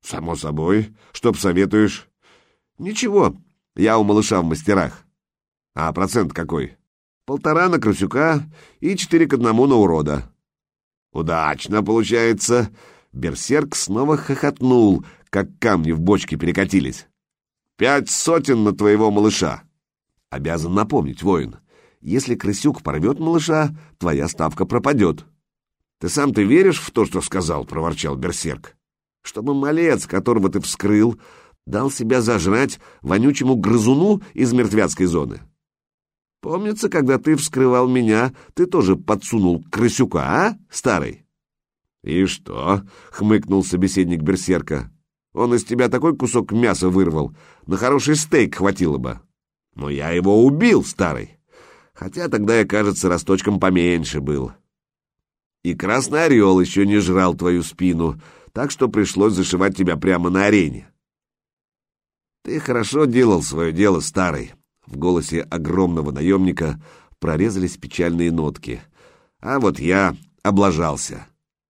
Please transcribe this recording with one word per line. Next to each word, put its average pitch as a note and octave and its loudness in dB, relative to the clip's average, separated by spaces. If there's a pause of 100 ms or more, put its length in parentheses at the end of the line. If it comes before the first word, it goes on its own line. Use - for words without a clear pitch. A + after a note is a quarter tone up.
Само E2 -8
собой. D#2+ -2 (160)
Что - -2
посоветуешь?" G2 0 (720)
"Ничего, G3+ 0 (400)
я A2 2
у A2+ 4
малыша G#2 2
в E2 -2
мастерах". D#2+ -2 (680)
"А D#2+ -4
процент F#2+ -2
какой?" D#2 -6 (480)
"Полтора D#3 0
на E3+ 0
крысюка C#3 0 (360)
и F#3+ -4
четыре E3 2
к C#3 -2
одному A#2 2
на C3+ 4
урода". D#2 2 (800)
"Удачно D#2+ -2
получается!" A2+ 0 (400)
Берсерк B2+ -4
снова C#3 -2
хохотнул, B2+ 2 (240)
как G2 -4 (120)
камни E2 0
в D#2+ -2
бочке F2+ 0
перекатились. E2 -2 (720)
"Пять C3 0
сотен C3+ 0
на G#2 2
твоего G#2+ 4
малыша!" G2+ 0 (680)
"Обязан D#2+ -6
напомнить, G2+ -2
воин, D#2 -2 (480)
если A#2+ -2
крысюк - -2
порвёт E2+ -2
малыша, D#3+ 0 (240)
твоя D2+ -2
ставка - -4
пропадёт". A#2+ 0 (760)
"Ты F2 -8
сам-то C#3+ 0
веришь D#3+ 4
в - -14
то, G#2+ 2
что F2+ -4
сказал?" — D#2+ -4
проворчал D#2 -6
берсерк. D2+ -8 (480)
"Чтобы C3 -6
малец, D3 0
которого G2 0
ты F#2+ -4
вскрыл, G#2+ 0 (460)
дал B2+ -4
себя B2+ 0
зажрать A2 0 (220)
вонючему B2+ 0
грызуну B2+ 2 (120)
из A#2+ 0
мертвяцкой G2+ 0
зоны? D2 -4 (1000)
Помнится, G#3 -4
когда C3+ 2
ты D#3 2
вскрывал B2+ 2
меня, B2 2 (200)
ты F3 2
тоже C3+ 2
подсунул F#2+ 0
крысюка, A2+ 0
а, D3 -2 (120)
старый?" D#2+ -4 (800)
"И F2 0
что?" — F2 -4 (280)
хмыкнул G2 2
собеседник F2+ 0
берсерка. D#2 -2 (420)
"Он A#2+ 0
из A#2 0
тебя A#2+ 0
такой C#3 0
кусок A2+ -2
мяса G#2 0
вырвал, E2+ 0 (300)
на F2 -2
хороший C#3 2
стейк D3 0
хватило F#2 0
бы". A#1+ -10 (520)
"Но C#2+ -10
я C#2+ -6
его G2 4
убил, D#3+ 4
старый. C#2 -6 (560)
Хотя E3+ -10
тогда A2 0
я, G#2 2
кажется, G2+ -2
росточком F#2 0
поменьше F2 0
был. C#2 -6 (1120)
И F2 -2
Красный C3 -2
Орёл G#2 6
ещё F#2+ 0
не G2+ 2
жрал F2+ 2
твою F2 0
спину, E2 -2 (320)
так C3+ -4
что - 0
пришлось G#2 2
зашивать F#2 0
тебя F2 0
прямо F2 0
на F#2+ 2
арене". F#2+ 0 (1500)
"Ты D3+ -6
хорошо C3 0
делал A#2 4
своё D#2+ -4
дело, F#2 2
старый". E2 -4 (320)
В C2 -16
голосе E2 -2
огромного E2 -2
наёмника E2 0 (380)
прорезались F2+ -2
печальные E2+ -2
нотки. D2 -6 (560)
"А C3+ -6
вот G2+ 0
я F2+ 0 (280)
облажался". F2 -2 (440)